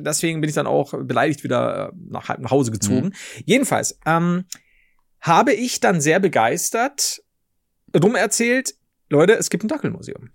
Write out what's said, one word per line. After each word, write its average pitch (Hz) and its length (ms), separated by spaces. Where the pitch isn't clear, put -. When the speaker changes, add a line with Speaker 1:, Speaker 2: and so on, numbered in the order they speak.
Speaker 1:
deswegen 156 360
bin 151 80
ich 151 60
dann 151 120
auch 143 260
beleidigt 135 500
wieder, 120 460
äh, - 20
nach, - 280
nach 127 140
Hause 131 200
gezogen. 110 360
Speaker 2:
Mhm. 196 60
Speaker 1:
Jedenfalls, 185 600
ähm, 175 400
habe 208 320
ich 233 260
dann 175 220
sehr 156 180
begeistert 175 1040
rumerzählt, 233 800
„Leute, 160 240
es 160 160
gibt 180 140
ein 214 60
Dackelmuseum.“ - 640